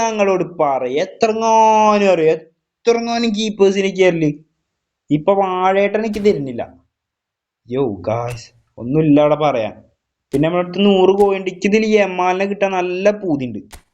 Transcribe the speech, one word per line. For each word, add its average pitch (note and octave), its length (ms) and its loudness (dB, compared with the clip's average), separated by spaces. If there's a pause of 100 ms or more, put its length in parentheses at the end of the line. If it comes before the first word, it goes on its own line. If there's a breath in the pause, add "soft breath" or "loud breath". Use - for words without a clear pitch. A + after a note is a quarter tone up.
ഞങ്ങളോട് G3+ 400 0 (160)
പറ, C3+ 220 0 (200)
എത്രങ്ങാനും A3 1080 2
അറിയോ, D#3+ 220 2
എത്രങ്ങാനും A#3 1000 -4
കീപ്പേഴ്സിനെ G3 600 0
കയറല്. E3+ 340 2 (880)
ഇപ്പൊ D#3 240 0
വാഴേട്ടൻ F#3+ 600 0
എനിക്ക് G#3+ 260 -6
തരുന്നില്ല. C3+ 360 -2 (1120)
യോ C3+ 80 -2 (240)
ഗായ്സ്, A#2 400 -6 (320)
ഒന്നുമില്ല D3 460 2
അവിടെ D3 200 2
പറയാൻ. A#2 300 -2 (580)
പിന്നെ D3 140 0
നമ്മുടെ F3 180 -2
അടുത്ത് F3+ 220 -6
നൂറ് F#3+ 320 4
കോയിൻ G3+ 220 2
ഉണ്ട്. F#3+ 100 -6
എനിക്ക് - 200 -4
ഇതിൽ A3 140 2 (140)
യമാലിനെ F#3 540 0
കിട്ടാൻ G3 260 -2
നല്ല F3+ 280 -4 (160)
പൂതിയുണ്ട്. C#3 380 -6 (340)